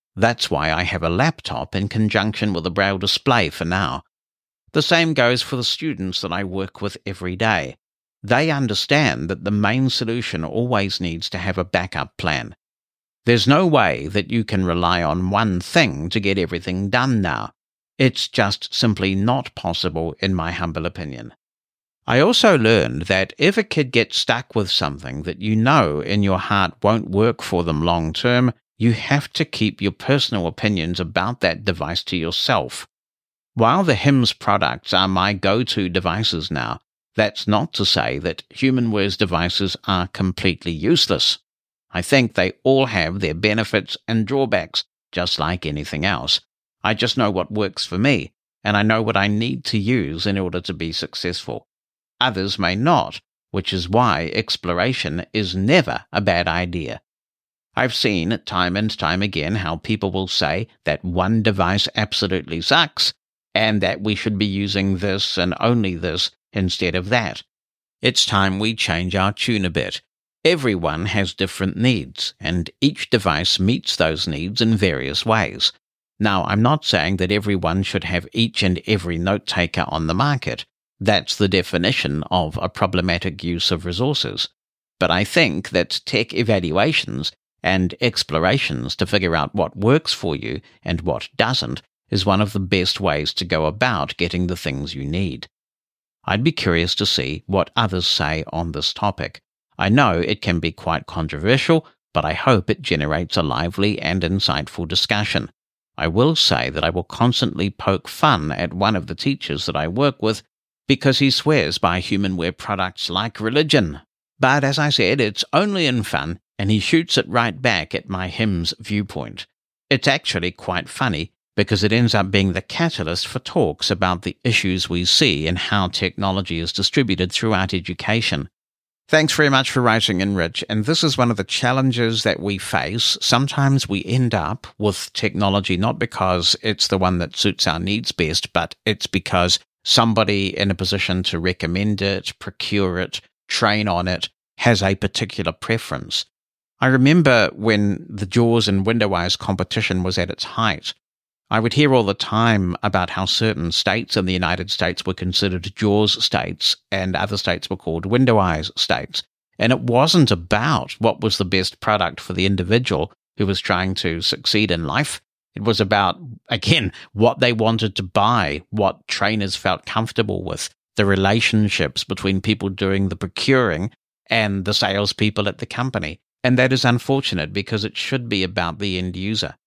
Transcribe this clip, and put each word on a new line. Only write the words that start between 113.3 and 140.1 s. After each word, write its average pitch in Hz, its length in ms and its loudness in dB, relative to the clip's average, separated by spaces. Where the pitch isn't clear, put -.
religion. 117 600 0
But 135 260 4
as 139 140 0
I 147 120 2
said, 127 300 2
it's 107 320 0
only 185 340 2
in 123 160 2
fun, 82 380 -4
and 101 120 0
he 107 100 4
shoots - 360 2
it - 120 0
right 117 320 0
back 101 340 0
at - 160 -6
my 92 180 -4
hims 87 520 -2
viewpoint. 95 640 -6
It's 139 200 0
actually 90 420 0
quite - 380 -6
funny 87 440 -4
because 101 280 2
it 104 80 2
ends 113 220 4
up 98 160 0
being 98 220 4
the 90 100 -4
catalyst 92 640 -4
for - 120 -6
talks - 520 -2
about 92 320 0
the - 220 -8
issues 92 440 0
we 87 160 -2
see 80 420 2
in 90 100 0
how 95 320 0
technology 95 720 -2
is 85 140 -4
distributed 95 580 0
throughout 95 440 0
education. 92 760 -2
Thanks 156 260 4
very 151 160 4
much 135 200 2
for 127 120 0
writing 110 380 2
in, 101 160 0
Rich. 82 340 -2
And 107 140 0
this 160 200 0
is 131 140 0
one 120 120 4
of 107 60 0
the 98 80 -2
challenges 120 800 0
that 101 180 0
we 98 160 -2
face. 90 640 -2
Sometimes 139 680 2
we 101 160 -2
end 120 300 2
up 90 340 -2
with 104 340 0
technology 98 640 0
not 110 220 0
because 92 640 0
it's - 260 -2
the 98 80 0
one 90 220 2
that 85 180 -6
suits - 300 0
our 82 140 0
needs 101 320 -2
best, 80 400 -2
but 82 240 -2
it's 110 220 -2
because 90 500 2
somebody 104 720 2